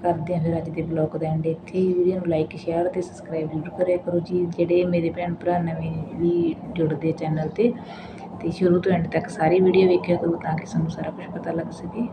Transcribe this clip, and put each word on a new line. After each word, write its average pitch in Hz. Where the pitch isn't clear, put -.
ਕਰਦੇ 170
ਹਾਂ 160
ਫਿਰ 165
ਅੱਜ 160
ਦੇ 160
ਬਲੌਗ 156
ਦਾ 160
ਐਂਡ 156
ਇੱਥੇ 160
ਹੀ। 185
ਵੀਡੀਓ 180
ਨੂੰ 175
ਲਾਈਕ, 156
ਸ਼ੇਅਰ 170
ਤੇ 185
ਸਬਸਕ੍ਰਾਈਬ -
ਜ਼ਰੂਰ 156
ਕਰਿਆ 180
ਕਰੋ 175
ਜੀ। 175
ਜਿਹੜੇ 175
ਮੇਰੇ 170
ਭੈਣ 175
ਭਰਾ 175
ਨਵੇਂ 165
ਵੀ 170
ਜੁੜਦੇ 160
ਚੈਨਲ 156
'ਤੇ, 233
ਤੇ 170
ਸ਼ੁਰੂ 180
ਤੋਂ 185
ਐਂਡ 165
ਤੱਕ 160
ਸਾਰੀ 165
ਵੀਡੀਓ 185
ਵੇਖਿਆ 175
ਕਰੋ 170
ਤਾਂ 160
ਕਿ -
ਸਾਨੂੰ 160
ਸਾਰਾ 160
ਕੁਛ 175
ਪਤਾ 170
ਲੱਗ 170
ਸਕੇ। 185